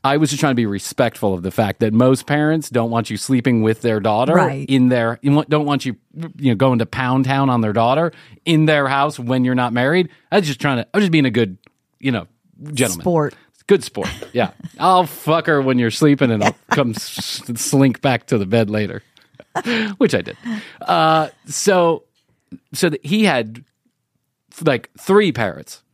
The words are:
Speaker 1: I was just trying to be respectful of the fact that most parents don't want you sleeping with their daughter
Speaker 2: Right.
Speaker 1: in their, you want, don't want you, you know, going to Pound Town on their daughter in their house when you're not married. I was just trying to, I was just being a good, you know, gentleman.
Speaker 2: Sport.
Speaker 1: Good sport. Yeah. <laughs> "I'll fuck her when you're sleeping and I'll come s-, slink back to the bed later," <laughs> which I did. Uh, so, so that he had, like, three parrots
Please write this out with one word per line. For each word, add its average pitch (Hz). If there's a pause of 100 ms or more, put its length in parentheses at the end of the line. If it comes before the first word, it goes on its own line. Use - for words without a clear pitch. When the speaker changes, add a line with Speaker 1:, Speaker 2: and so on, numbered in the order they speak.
Speaker 1:
I 139
was 151
just 139
trying 147
to 127
be 117
respectful 101
of 87
the 92
fact 101
that 110
most 127
parents 151
don't 113
want 117
you 110
sleeping 120
with 110
their 113
daughter 110
Speaker 2:
Right. 139
Speaker 1:
in 131
their, 117
you 143
want, 147
don't 151
want 143
you, 123 (440)
you 135
know, 113
going 127
to 113
Pound 131
Town 135
on 123
their 110
daughter 127 (340)
in 156
their 147
house 143
when 127
you're 127
not 123
married. 135 (240)
I 185
was 190
just 135
trying 139
to, 113
I -
was 214
just 180
being 156
a 127
good, 107 (440)
you 135
know, 95 (460)
gentleman. 170
Speaker 2:
Sport. 165 (340)
Speaker 1:
Good 180
sport. - (220)
Yeah. 120 (140)
<laughs> -
"I'll 180
fuck 156
her 147
when 131
you're 117
sleeping 143
and 104
I'll - (140)
come 143
s-, - (140)
slink 135
back 127
to 127
the 101
bed 107
later," 104 (500)
<laughs> 220
which 208
I 95
did. - (440)
Uh, 160 (180)
so, 170 (720)
so 175
that 160
he 208
had, 120 (1000)
like, 135
three 196
parrots 104